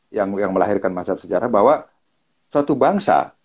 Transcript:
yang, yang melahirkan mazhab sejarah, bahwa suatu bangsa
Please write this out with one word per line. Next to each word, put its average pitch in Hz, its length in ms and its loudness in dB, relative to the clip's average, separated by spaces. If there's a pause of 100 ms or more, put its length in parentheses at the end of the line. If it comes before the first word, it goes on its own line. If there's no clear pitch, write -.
yang, 101 260 -4
yang 98 160 -2
melahirkan 95 400 0
mazhab 90 280 -6
sejarah, 90 280 -4
bahwa 120 380 2 (640)
suatu 143 240 -2
bangsa 131 600 0 (100)